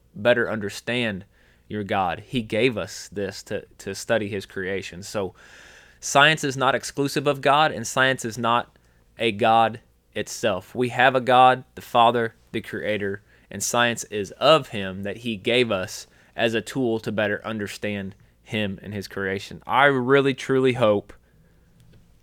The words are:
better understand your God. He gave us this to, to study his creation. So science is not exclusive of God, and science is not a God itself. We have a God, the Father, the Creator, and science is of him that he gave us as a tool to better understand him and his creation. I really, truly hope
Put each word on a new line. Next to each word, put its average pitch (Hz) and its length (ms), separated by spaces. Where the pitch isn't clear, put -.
better 113 340
understand 104 760
your 104 160
God. 95 420
He 131 160
gave 110 380
us - 340
this 95 300
to, 101 220
to - 140
study 107 360
his 101 180
creation. 92 560
So 98 320
science 147 460
is 135 120
not 135 200
exclusive 139 500
of 143 140
God, 143 320
and 113 120
science 131 400
is 113 140
not 117 380
a 117 140
God 113 480
itself. 104 600
We 123 140
have 123 260
a 131 40
God, 127 440
the 92 80
Father, 120 540
the 120 80
Creator, 101 640
and 101 120
science 120 420
is 104 280
of 147 360
him 98 360
that 98 140
he 117 180
gave 117 360
us 92 340
as 113 160
a 113 80
tool 113 400
to 117 100
better 104 360
understand 104 680
him 104 400
and 104 100
his 101 160
creation. 95 580
I 127 200
really, 135 480
truly 131 400
hope 107 400